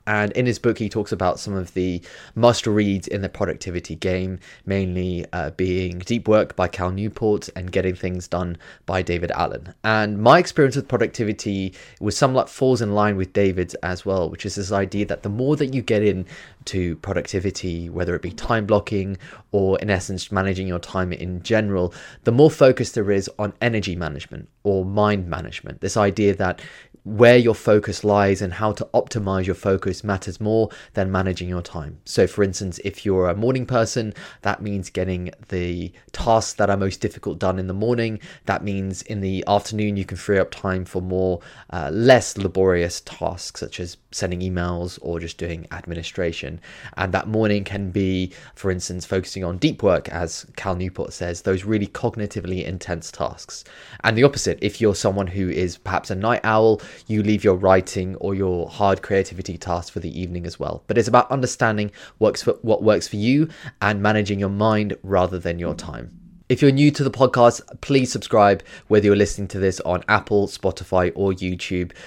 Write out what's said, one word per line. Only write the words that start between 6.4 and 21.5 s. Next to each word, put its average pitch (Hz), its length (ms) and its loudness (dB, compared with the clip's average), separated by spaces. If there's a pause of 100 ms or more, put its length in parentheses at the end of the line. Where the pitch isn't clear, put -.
by 92 100 2
Cal 90 240 -4
Newport 104 640 -2
and 90 160 -8
Getting 92 240 0
Things 90 320 -6
Done 87 300 -4 (280)
by 92 160 -2
David 85 300 -2
Allen. - 420 -4 (100)
And 107 380 0
my 135 180 8
experience 139 360 2
with 139 140 -6
productivity 104 840 -2 (280)
was 104 160 -2
somewhat 131 320 2
falls 131 320 2
in 104 140 0
line 104 200 2
with 92 160 -4
David's 92 440 0
as 90 300 -6
well, 95 240 0
which - 160 -12
is 98 100 -8
this 101 180 -4
idea 98 320 0
that - 180 -6
the 104 60 -4
more 127 260 0
that 135 180 -2
you 127 80 -2
get 107 220 2
in 92 220 2 (400)
to 87 320 -2
productivity, 90 920 -4
whether 87 240 -2
it - 80 -4
be 90 100 -8
time 113 340 -2
blocking 98 520 0 (340)
or 95 280 2
in 104 100 -4
essence 95 440 -4
managing 95 340 -2
your 87 120 -4
time 90 340 -4
in 90 300 -8
general, 101 500 0 (320)